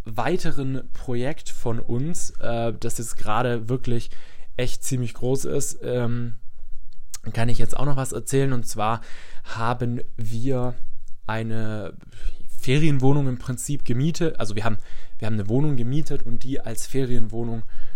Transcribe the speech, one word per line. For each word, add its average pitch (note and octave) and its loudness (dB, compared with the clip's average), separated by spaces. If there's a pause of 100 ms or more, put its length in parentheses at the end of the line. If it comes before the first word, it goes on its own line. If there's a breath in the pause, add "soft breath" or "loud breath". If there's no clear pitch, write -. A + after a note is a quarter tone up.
weiteren C3 0
Projekt - -2
von A2+ 0
uns, C3 0 (100)
äh, A#2 0
das - -2
jetzt A2+ -4
gerade A#2 0
wirklich B2 0 (460 loud breath)
echt - 2
ziemlich B2 -2
groß C3 -2
ist, - -2
ähm, A#2+ -2 (1000)
kann A#2+ 0
ich A#2 8
jetzt - 8
auch - 4
noch - 6
was C3 -4
erzählen. C3+ -2
Und A#2+ 0
zwar A2 -2 (440 loud breath)
haben A#2+ -4 (160)
wir A#2+ 0 (520)
eine A2 -2 (640 loud breath)
Ferienwohnung C#3 4
im B2 -6
Prinzip B2+ -4
gemietet. D#3 0
Also G2+ 0
wir G#2+ -2
haben, A2+ 2 (400 loud breath)
wir A2+ -2
haben A2 2
eine G2+ -2
Wohnung C#3 0
gemietet B2+ 2
und A#2 4
die B2+ 2
als - -4
Ferienwohnung A#2 2 (340 soft breath)